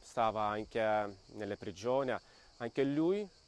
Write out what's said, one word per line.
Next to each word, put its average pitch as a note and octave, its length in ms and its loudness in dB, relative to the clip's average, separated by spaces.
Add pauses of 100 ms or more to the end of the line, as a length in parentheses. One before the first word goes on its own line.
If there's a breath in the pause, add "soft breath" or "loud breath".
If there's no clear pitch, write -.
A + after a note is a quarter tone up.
stava A2 400 0
anche G#2+ 380 -2 (540)
nelle G#2 220 -6
prigioni, A#2+ 560 -2 (440 loud breath)
anche A#2 260 -2
lui E3 420 2 (240)